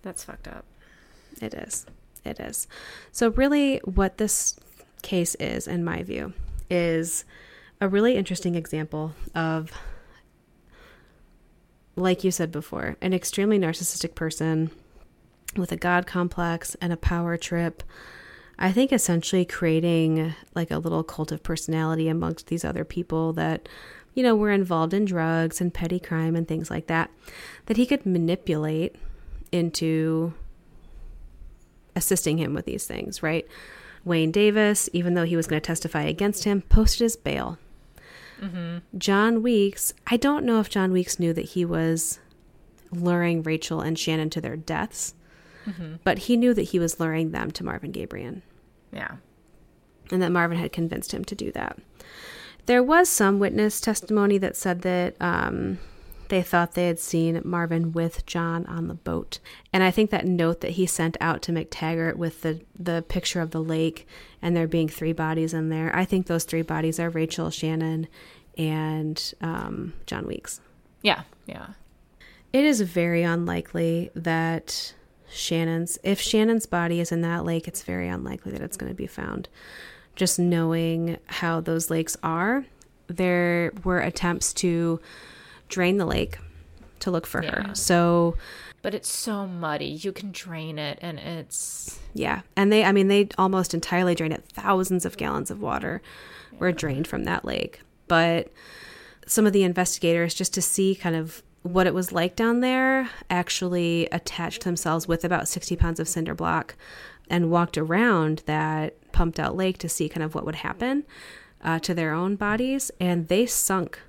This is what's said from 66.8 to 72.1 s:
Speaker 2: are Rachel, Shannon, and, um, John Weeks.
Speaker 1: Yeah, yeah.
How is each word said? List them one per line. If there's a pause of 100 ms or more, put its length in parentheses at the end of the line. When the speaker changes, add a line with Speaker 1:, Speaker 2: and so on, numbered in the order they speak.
Speaker 2:
are
Rachel,
Shannon, (480)
and,
um, (140)
John
Weeks. (420)
Speaker 1:
Yeah, (240)
yeah. (840)